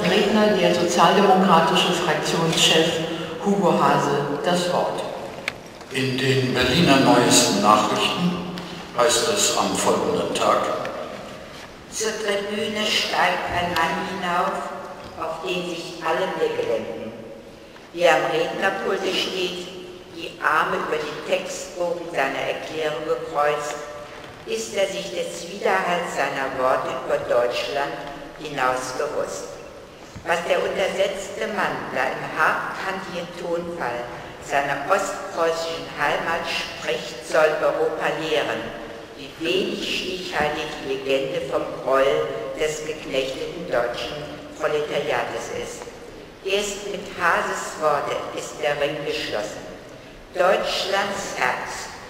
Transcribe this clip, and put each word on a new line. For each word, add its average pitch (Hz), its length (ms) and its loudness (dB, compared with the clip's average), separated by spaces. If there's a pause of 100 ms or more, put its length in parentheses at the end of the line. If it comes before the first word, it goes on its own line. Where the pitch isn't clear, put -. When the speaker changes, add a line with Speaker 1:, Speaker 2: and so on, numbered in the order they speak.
Speaker 1:
Redner 208 500 6
der 175 140 6
sozialdemokratische 180 1160 6 (140)
Fraktionschef 165 840 4 (580)
Hugo 175 280 4
Hase 143 440 4 (260)
das 180 300 2
Wort. - 300 0 (880)
Speaker 2:
In 131 260 0
den 131 380 2
Berliner 135 460 6
Neuesten 120 600 6
Nachrichten - 960 4 (420)
heißt - 300 4
es - 300 2
am 98 180 2
folgenden 90 580 2
Tag: - 280 4 (1300)
Speaker 3:
Zur 220 200 0 (120)
Tribüne 214 640 0
steigt 180 640 2
ein 175 240 0
Mann 180 320 0
hinauf, 180 640 -2 (480)
auf 160 240 -6
den 180 260 -4
sich - 300 -8
alle 175 400 0
Blicke 156 320 0
wenden. 110 400 -4 (800)
Wie 170 120 0
er 165 120 8
am - 160 2
Rednerpulte 202 840 0
steht, 180 540 -2 (480)
die - 240 -10
Arme 170 480 2
über 156 80 -2
den - 320 -4
Textbogen 175 880 -4
seiner 135 240 0
Erklärung 151 640 -4
gekreuzt, 151 800 0 (640)
ist 220 300 -4
er 196 100 4
sich 185 240 -6
des 170 400 -6
Widerhalls 185 640 0
seiner 139 400 0
Worte 131 320 2 (160)
über 147 240 0
Deutschland 139 640 2 (480)
hinaus 131 560 0
bewusst. - 640 -4 (640)
Was 170 240 0
der 185 160 2
untersetzte 202 880 -2
Mann 160 240 0 (160)
da 131 240 -2
im - 80 -6 (160)
hartkantigen 185 960 0
Tonfall 170 720 -4 (400)
seiner 143 400 0
ostpreußischen - 960 0 (140)
Heimat 165 480 0
spricht, - 800 -4
soll 156 240 6 (100)
Europa 156 460 2 (160)
lehren, 156 380 0 (580)
wie 135 100 -14 (140)
wenig 190 400 0
stichhaltig 151 840 -2 (180)
die 135 120 -2
Legende 135 460 0 (100)
vom 151 100 0 (220)
Gräuel 135 400 4 (360)
des 151 280 -2
geknechteten 147 840 -4
deutschen 120 460 -2 (440)
Proletariates 147 1040 -2
ist. - 220 -10 (600)
Erst 202 480 -2
mit 180 140 -8 (160)
Hases 185 580 0
Worte 147 380 2 (180)
ist - 260 -8
der 147 200 2
Ring 147 240 0
geschlossen. - 560 -4 (720)
Deutschlands - 1040 2
Herz - 560 -2 (160)